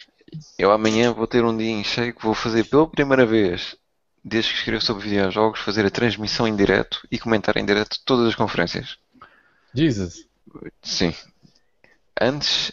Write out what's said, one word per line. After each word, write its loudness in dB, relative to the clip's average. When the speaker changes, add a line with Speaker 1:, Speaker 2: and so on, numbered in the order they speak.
Speaker 1:
Eu 4
amanhã 2
vou -4
ter 2
um 0
dia -2
em -4
cheio -4
que -12
vou 2
fazer 0
pela 4
primeira 4
vez, 0
desde -2
que -6
escrevo -4
sobre -4
videojogos, 0
fazer 0
a 0
transmissão -2
em -2
direto 0
e -4
comentar 0
em -2
direto 0
todas 2
as 0
conferências. -4
Speaker 2:
Jesus. -2
Speaker 1:
Sim. -2
Antes, -2